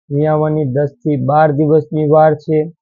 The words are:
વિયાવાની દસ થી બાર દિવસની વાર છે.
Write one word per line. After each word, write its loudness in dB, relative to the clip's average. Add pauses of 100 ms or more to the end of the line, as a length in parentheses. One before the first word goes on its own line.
વિયાવાની -2
દસ -4
થી -4
બાર 2
દિવસની 0
વાર 4
છે. -2 (220)